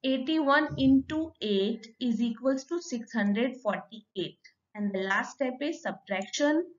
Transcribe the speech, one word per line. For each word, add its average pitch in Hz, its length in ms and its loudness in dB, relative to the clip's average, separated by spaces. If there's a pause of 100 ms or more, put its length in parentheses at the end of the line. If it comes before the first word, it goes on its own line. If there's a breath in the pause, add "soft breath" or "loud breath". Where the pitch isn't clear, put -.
eighty-one 285 720 2
into 269 540 4 (100)
eight 208 460 0 (100)
is 233 240 0
equals 254 440 -2
to 339 140 -4
six 240 320 -8
hundred 226 440 0
forty-eight. 190 840 -6 (380)
And 202 180 -2
the 190 60 -2
last 196 340 -2
step 254 260 -2
is 311 220 -4
subtraction. 262 840 -2 (120)